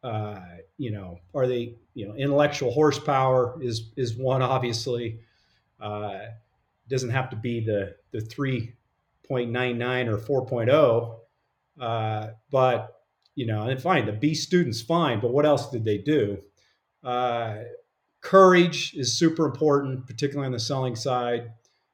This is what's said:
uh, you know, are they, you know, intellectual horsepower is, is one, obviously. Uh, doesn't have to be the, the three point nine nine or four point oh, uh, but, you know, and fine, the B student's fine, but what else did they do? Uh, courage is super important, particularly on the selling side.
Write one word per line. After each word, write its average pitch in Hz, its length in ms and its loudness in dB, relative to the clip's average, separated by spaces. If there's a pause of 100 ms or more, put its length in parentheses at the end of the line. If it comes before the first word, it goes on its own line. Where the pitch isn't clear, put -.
uh, 107 360 -6 (380)
you 117 140 -6
know, 90 260 -12 (160)
are 135 120 2
they, 120 280 -4 (200)
you 107 120 -10
know, 107 80 -12
intellectual 143 560 2
horsepower 131 880 2
is, 117 360 -6
is 117 180 -2
one, 131 260 0
obviously. 120 800 -2 (600)
Uh, 104 400 -8 (680)
doesn't 127 220 -2
have 127 200 -2
to 117 60 -10
be 117 240 -4
the, 104 360 -2 (160)
the 113 80 -8
three 127 540 -6 (540)
point 123 220 -2
nine 123 280 -2
nine 123 300 -2
or 104 100 -2
four 131 260 -2
point 117 240 -2
oh, 123 520 4 (600)
uh, 110 480 -4 (220)
but, 127 520 0 (320)
you 123 120 -4
know, 107 160 -2
and 131 180 -4
fine, 165 240 2
the 104 80 -4
B 147 220 0
student's 151 480 0
fine, 156 380 0
but 120 120 0
what 147 140 4
else 143 240 2
did 113 140 -6
they 104 140 0
do? 101 400 0 (640)
Uh, 120 560 -2 (640)
courage 180 760 6
is 131 220 -2
super 160 300 2
important, 139 600 0
particularly 139 400 -4
on 131 60 -4
the 117 80 -4
selling 131 340 -4
side. 120 560 -2 (440)